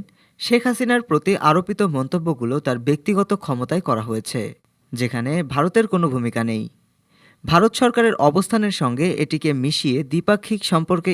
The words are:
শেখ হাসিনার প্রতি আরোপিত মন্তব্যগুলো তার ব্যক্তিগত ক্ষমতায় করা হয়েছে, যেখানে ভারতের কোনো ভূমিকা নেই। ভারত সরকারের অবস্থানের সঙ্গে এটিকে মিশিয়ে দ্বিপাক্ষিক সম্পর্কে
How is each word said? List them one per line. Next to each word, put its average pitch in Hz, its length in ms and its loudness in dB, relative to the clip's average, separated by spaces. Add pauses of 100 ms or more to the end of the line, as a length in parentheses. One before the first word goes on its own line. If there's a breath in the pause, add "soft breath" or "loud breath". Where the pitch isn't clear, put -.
(400 soft breath)
শেখ 240 240 2
হাসিনার 240 380 0
প্রতি 170 340 0
আরোপিত 180 460 2
মন্তব্যগুলো 139 760 -2
তার 123 180 -2
ব্যক্তিগত 151 560 0
ক্ষমতায় 151 480 -2
করা 110 200 0
হয়েছে, 110 400 -6 (500)
যেখানে 123 400 -4 (100)
ভারতের 165 440 0
কোনো 175 220 0
ভূমিকা 120 360 -2
নেই। 110 200 -4 (800 soft breath)
ভারত 196 300 4
সরকারের 233 460 2
অবস্থানের 190 600 2
সঙ্গে 135 260 0 (120)
এটিকে 151 340 -2
মিশিয়ে 135 520 0
দ্বিপাক্ষিক 202 600 -2
সম্পর্কে 170 500 0